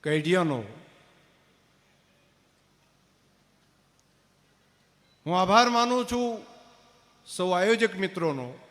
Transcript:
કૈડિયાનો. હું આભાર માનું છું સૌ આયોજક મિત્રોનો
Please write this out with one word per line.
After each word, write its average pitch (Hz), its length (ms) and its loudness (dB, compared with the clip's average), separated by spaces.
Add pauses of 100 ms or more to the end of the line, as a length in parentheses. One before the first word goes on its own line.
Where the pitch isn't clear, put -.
કૈડિયાનો. 156 540 0 (4000)
હું 170 100 -2
આભાર 202 340 6
માનું 240 360 0
છું 247 180 -2 (1040)
સૌ 180 220 -4
આયોજક 202 460 2
મિત્રોનો 165 500 -4 (240)